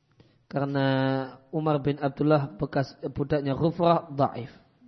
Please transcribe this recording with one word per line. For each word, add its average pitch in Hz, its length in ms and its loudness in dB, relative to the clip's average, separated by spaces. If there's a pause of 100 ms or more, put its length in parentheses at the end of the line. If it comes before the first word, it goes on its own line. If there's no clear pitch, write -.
(460)
karena 139 420 0 (600)
Umar 156 320 0
bin 143 160 0
Abdullah 147 640 2
bekas 135 340 -2 (160)
budaknya 139 480 -2
Ghufrah 165 560 2
dhaif 135 380 -2 (360)